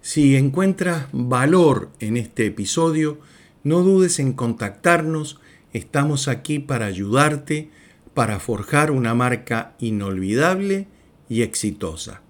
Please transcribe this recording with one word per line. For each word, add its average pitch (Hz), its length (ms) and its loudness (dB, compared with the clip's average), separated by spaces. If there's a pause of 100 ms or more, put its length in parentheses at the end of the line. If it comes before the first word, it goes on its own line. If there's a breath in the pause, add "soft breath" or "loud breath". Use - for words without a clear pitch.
Si 139 340 4
encuentras 170 760 0
valor 131 760 2 (100)
en 110 180 -4
este 113 280 -2
episodio, 151 760 -2 (440 soft breath)
no 165 200 2
dudes 190 360 4
en 135 140 0
contactarnos. 151 1040 -2 (320 soft breath)
Estamos 143 560 -2
aquí 143 320 -4
para 127 260 -4
ayudarte, 139 840 0 (440 soft breath)
para 107 260 -2
forjar 143 520 0
una 120 220 0
marca 120 680 -2
inolvidable 120 1080 0 (420 soft breath)
y 117 120 -2
exitosa. - 880 -6